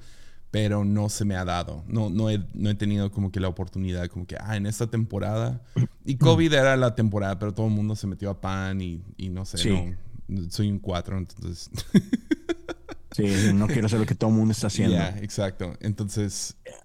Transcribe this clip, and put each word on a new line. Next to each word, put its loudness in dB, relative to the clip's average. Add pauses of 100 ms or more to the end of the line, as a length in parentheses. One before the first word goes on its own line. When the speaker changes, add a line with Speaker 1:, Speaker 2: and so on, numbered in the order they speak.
(500)
Speaker 1:
pero 2
no 2
se -2
me 0
ha -2
dado. -4
No, 0
no 2
he, 2 (100)
no 0
he 2
tenido 0
como 0
que -4
la 0
oportunidad, -4
como -8
que, -10
ah, -4
en 0
esta -2
temporada. -2 (420)
Y 0
Speaker 2:
<clears throat> -4
Speaker 1:
covid 6
era 6
la 4
temporada, 2
pero -2
todo 0
el 2
mundo 0
se -6
metió -4
a -6
pan -2
y, -6 (140)
y -8
no -6
sé, -8
Speaker 2:
Sí. 2 (320)
Speaker 1:
no, -4
soy 0
un 0
cuatro, -4
entonces. -8 (220)
<laughs> 10 (1120)
Speaker 2:
Sí, 0
sí, 4
no 4
quiero 2
hacer 2
lo 2
que 2
todo 2
el 6
mundo 4
está -2
haciendo. 2
Speaker 1:
Ya, 2 (120)
exacto. -4
Entonces, -4 (280)